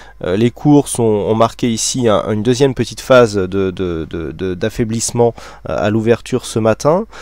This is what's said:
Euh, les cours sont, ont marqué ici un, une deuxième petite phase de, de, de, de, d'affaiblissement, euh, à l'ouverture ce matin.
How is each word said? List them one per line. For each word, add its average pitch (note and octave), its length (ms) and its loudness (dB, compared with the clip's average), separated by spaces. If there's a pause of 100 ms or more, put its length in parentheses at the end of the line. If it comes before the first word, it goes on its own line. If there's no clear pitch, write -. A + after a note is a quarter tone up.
(240)
Euh, F2 100 -2
les A#2 160 2
cours D3 380 2
sont, - 140 -2
ont G#2+ 320 2
marqué A2+ 360 0
ici A#2 380 -2
un, G2+ 220 2
une G#2+ 120 -2
deuxième B2+ 300 2
petite A2+ 300 -6
phase A#2+ 320 6
de, F#2+ 120 0
de, F#2 600 -4
de, D#2+ 240 -8
de, F#2 220 -6
d'affaiblissement, A2+ 800 -2 (340)
euh, D2 80 -4
à G2 140 0
l'ouverture A2+ 560 0
ce - 120 -4
matin. C#3+ 460 0 (180)